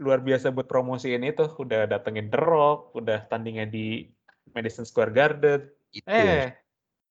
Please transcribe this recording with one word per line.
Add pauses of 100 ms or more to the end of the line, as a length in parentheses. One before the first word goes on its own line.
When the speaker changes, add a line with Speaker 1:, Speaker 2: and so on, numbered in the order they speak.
Speaker 1:
luar
biasa
buat
promosiin
itu. (160)
Udah
datengin
The
Rock,
udah
tandingnya
di (480)
Madison
Square
Garden. (240)
Speaker 2:
Itu
Speaker 1:
Eh,
Speaker 2:
ya. (540)